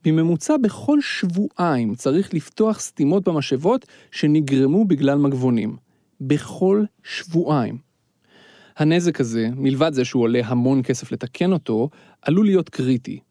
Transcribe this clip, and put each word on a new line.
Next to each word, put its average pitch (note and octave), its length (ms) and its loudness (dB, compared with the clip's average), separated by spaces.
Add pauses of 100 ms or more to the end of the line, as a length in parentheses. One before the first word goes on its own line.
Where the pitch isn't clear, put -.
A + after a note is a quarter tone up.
בממוצע D#3+ 580 2
בכל C#4+ 380 0
שבועיים E3+ 920 -2
צריך E3 400 -2
לפתוח G#3+ 460 -2
סתימות F3+ 480 0
במשאבות D#3 580 0 (240)
שנגרמו D3 760 2
בגלל C#3 340 2
מגבונים. B2+ 580 0 (440)
בכל F3 640 0 (220)
שבועיים. C#3+ 720 -2 (960)
הנזק E3 440 2
הזה, A2+ 360 0
מלבד C3+ 360 0
זה B2+ 120 0
שהוא B2 180 0
עולה A#2+ 220 2
המון B2+ 380 0
כסף - 300 -4
לתקן F3 400 -2
אותו, B2+ 360 -2 (340)
עלול F#3+ 240 2
להיות F#3+ 220 0
קריטי. B2+ 520 -4 (100)